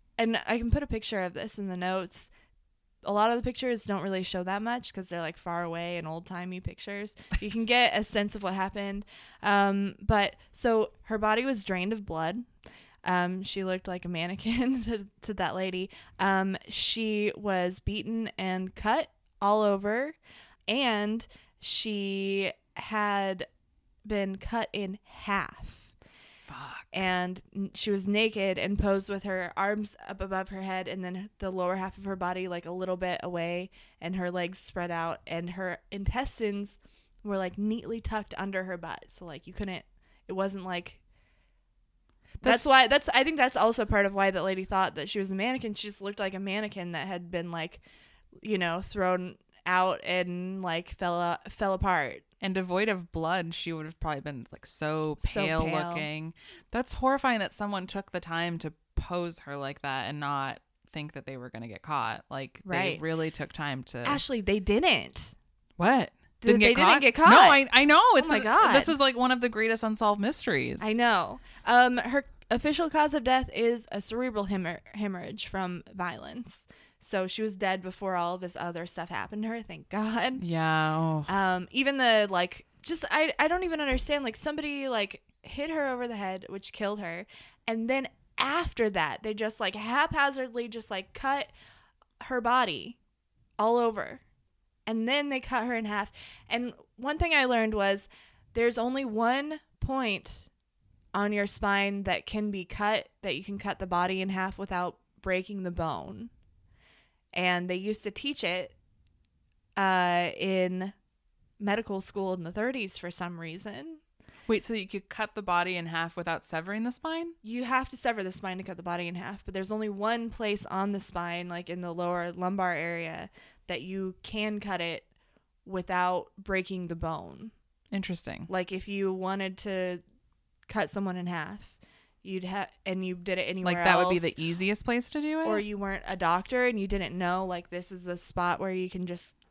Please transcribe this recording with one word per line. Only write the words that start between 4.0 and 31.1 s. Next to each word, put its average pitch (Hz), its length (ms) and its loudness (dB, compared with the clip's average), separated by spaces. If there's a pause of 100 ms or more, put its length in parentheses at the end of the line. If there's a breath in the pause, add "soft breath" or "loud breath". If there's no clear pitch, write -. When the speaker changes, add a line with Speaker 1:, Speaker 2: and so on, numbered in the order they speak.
Speaker 1:
really 190 220 -2
show 185 180 -4
that 190 220 -4
much 240 280 -4
'cause 190 160 -10
they're, 170 140 -6
like, 165 160 -6
far 170 260 -6
away 170 360 -6
and 160 80 -6
old-timey 180 520 -8
pictures. 202 540 -10 (260 loud breath)
You 208 120 -6
can 226 140 -2
Speaker 2:
<laughs> - 20 -4
Speaker 1:
get 240 280 6
a 214 80 2
sense 208 300 0
of 208 80 -10
what 190 140 -2
happened. 202 500 -4 (380 loud breath)
Um, 202 580 4
but 208 340 2 (160 soft breath)
so 220 420 2 (100)
her 220 160 -2
body 214 260 2
was 254 180 -2
drained 185 300 -2
of 208 140 -8
blood. 170 360 -2 (600 loud breath)
Um, 180 400 2
she 196 200 -4
looked 185 240 -2
like 180 160 -6
a 175 60 -6
mannequin 220 720 0
<laughs> - 20 -8
to, 214 200 -4 (160)
to 220 140 -6
that 185 180 -2
lady. 185 380 -4 (280 loud breath)
Um, 196 380 4 (120)
she 214 680 0
was 185 420 0
beaten 214 560 -4
and 185 380 -4
cut 247 360 0 (300)
all 208 220 4
over, 208 540 2 (520 loud breath)
and 220 580 0 (340 soft breath)
she 196 920 -2 (260)
had 202 680 -2 (600)
been 196 300 -2
cut - 360 -4
in 202 300 -4
half. - 880 -6 (520 loud breath)
Speaker 2:
Fuck. - 480 -14
Speaker 1:
And 185 480 -2 (140)
n-, 196 180 -4
she - 180 -2
was 196 160 -2
naked 202 500 2
and 202 220 -2
posed 196 300 2
with 196 140 -6
her 185 340 -4
arms 208 380 -2 (120)
up 196 140 -10
above 190 280 -4
her 190 120 -8
head 185 260 -4
and 185 160 -6
then 185 260 -8 (100)